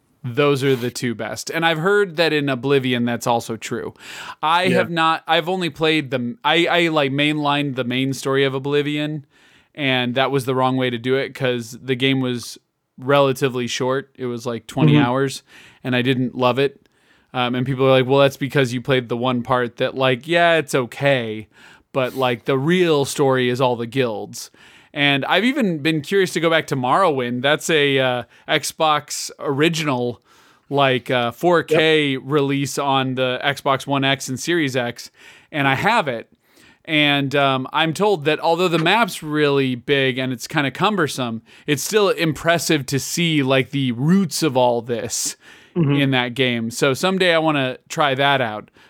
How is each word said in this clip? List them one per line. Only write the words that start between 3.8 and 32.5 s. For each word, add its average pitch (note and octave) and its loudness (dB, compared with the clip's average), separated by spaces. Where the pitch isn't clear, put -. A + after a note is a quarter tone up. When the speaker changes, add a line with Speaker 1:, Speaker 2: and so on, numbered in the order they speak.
Speaker 1:
I E3+ 2
Speaker 2:
Yeah. F#3 2
Speaker 1:
have F3 0
not, D#3+ 0
I've D#3+ 2
only F#3 -2
played D#3 0
the, A#2+ -4
I, E3 4
I, E3+ 2
like, D3 0
mainlined C#3+ 0
the B2+ -4
main C3 -2
story C3+ 0
of C3 0
Oblivion, D3 -4
and B2+ 0
that C3+ 2
was C#3 0
the B2+ -2
wrong C3 2
way C3 0
to A#2+ -4
do B2+ 0
it C3+ -2
'cause B2 -4
the C3 -2
game C3+ 2
was B2 -4
relatively C3 2
short. C3 -4
It B2+ -8
was, A#2+ -8
like, A#2 -8
twenty D3 4
Speaker 2:
Mm-hmm. D3 4
Speaker 1:
hours, C3+ -2
and B2+ -2
I B2 2
didn't B2+ 0
love B2 2
it. C#3 -2
Um, B2 -2
and B2+ -2
people C3 0
are C3 8
like, B2+ 6
"Well, C#3 4
that's C#3 4
because C3 0
you B2 -6
played B2+ 0
the A#2+ -4
one B2 0
part B2 -2
that, B2+ -2
like, C3 0
yeah, E3+ 4
it's D3+ -2
okay, A#2+ -2
but, B2+ -2
like, B2 0
the C#3 0
real D#3 2
story C3 2
is B2 -2
all B2 2
the A#2 -6
guilds." A#2 -4
And C#3+ 0
I've F3 2
even A#3+ 0
been D#3 0
curious F#3+ 0
to F3 -4
go E3 2
back D#3 2
to D3+ -4
Morrowind. B2+ 0
That's D#3 0
a, C#3+ 2
uh, B2+ 0
Xbox D3+ -2
original, C#3+ -2
like, C3+ 2
uh, A#2+ 0
four E3+ 2
K D#3 2
Speaker 2:
Yep. C3 -6
Speaker 1:
release C#3 -2